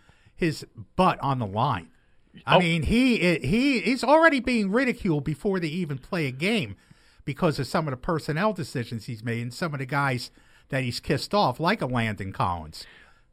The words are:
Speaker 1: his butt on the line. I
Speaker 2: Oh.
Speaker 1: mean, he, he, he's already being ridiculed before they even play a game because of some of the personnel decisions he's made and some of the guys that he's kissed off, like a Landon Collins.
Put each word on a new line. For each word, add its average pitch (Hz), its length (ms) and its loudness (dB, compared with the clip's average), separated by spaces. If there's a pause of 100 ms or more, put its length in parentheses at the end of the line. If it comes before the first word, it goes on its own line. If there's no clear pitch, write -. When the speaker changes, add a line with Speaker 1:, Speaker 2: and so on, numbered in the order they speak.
(360)
Speaker 1:
his 160 300 -4 (300)
butt 180 260 4
on 131 180 0
the 113 60 -2
line. 104 440 -2 (560)
I 147 100 4
Speaker 2:
Oh. 185 40 8
Speaker 1:
mean, 170 240 2
he, 185 560 4
he, 233 420 2
he's 240 220 0
already 294 360 6
being 220 320 0
ridiculed 208 520 0
before 185 360 -2
they 165 80 -2
even 151 300 -4
play 165 300 -4
a 127 40 -4
game 147 460 -2 (480)
because 147 340 0
of 131 80 -4
some 175 200 -2
of 135 40 -4
the 123 60 -6
personnel 170 560 -2
decisions 117 520 -8
he's 110 180 -12
made 117 180 -4
and 120 120 -8
some 165 200 -6
of 135 60 -6
the 135 60 -8
guys 135 460 -2 (380)
that 135 140 -2
he's 120 160 -4
kissed - 340 -4
off, 180 260 2
like 185 220 0
a 160 40 -4
Landon 110 460 -2
Collins. 87 540 -4 (480)